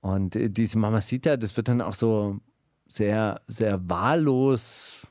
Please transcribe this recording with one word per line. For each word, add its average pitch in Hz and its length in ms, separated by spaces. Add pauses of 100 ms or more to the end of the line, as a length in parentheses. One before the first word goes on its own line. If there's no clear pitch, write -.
Und, 95 340
äh, 113 160
diese 110 260
Mamacita, 110 600
das 110 200
wird 113 100
dann 120 140
auch 95 140
so 104 440 (500)
sehr, 107 580
sehr 107 420
wahllos 131 1200